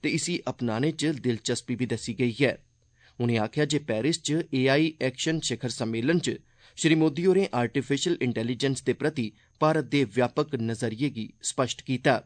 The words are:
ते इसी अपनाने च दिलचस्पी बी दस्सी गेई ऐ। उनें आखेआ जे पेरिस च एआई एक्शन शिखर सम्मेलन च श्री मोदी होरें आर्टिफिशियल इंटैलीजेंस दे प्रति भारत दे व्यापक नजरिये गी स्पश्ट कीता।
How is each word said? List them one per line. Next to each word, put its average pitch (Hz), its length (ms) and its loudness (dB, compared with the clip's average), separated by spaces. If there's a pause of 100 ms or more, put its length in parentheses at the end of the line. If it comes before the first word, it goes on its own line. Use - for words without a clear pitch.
ते - 80 -2
इसी 165 360 -2
अपनाने 123 460 -2
च 151 280 -2
दिलचस्पी 120 560 -4
बी 127 100 -2
दस्सी 113 280 -6
गेई 120 260 -2
ऐ। 127 140 2 (640)
उनें 120 200 2
आखेआ 110 260 0
जे 147 140 0
पेरिस 131 440 -2
च 160 200 -2 (120)
एआई 139 480 2
एक्शन 156 380 -2
शिखर 120 300 -4
सम्मेलन 117 480 0
च - 180 -2 (420)
श्री 160 160 4
मोदी 156 280 2
होरें 185 320 4
आर्टिफिशियल 139 680 0
इंटैलीजेंस 123 600 0
दे 127 100 0
प्रति 135 400 -2 (280)
भारत 156 240 4
दे 143 180 2 (120)
व्यापक 131 400 0
नजरिये 113 560 -2
गी 110 140 -8 (180)
स्पश्ट - 380 -2
कीता। 131 460 2